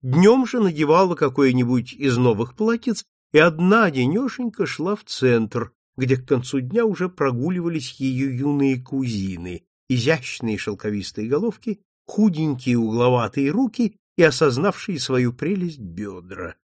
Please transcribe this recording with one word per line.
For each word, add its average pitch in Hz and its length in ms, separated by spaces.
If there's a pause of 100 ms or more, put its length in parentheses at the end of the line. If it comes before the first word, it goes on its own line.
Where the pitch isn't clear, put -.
Днём 196 440
же 247 140
надевала 170 560
какое-нибудь 127 760
из 131 240
новых 117 380
платьиц 226 480 (300)
и 147 60
одна 180 460
одинёшенька 185 800
шла 170 300
в - 80
центр, 117 720 (240)
где 127 180
к 131 120
концу 131 340
дня 202 240
уже 180 240
прогуливались 165 880
её 131 300
юные 135 500
кузины, 95 840 (240)
изящные 123 680
шелковистые 104 680
головки, 190 540 (240)
худенькие 151 720
угловатые 120 760
руки 233 460 (180)
и 170 80
осознавшие 156 760
свою 127 340
прелесть 170 460
бёдра. 90 760 (100)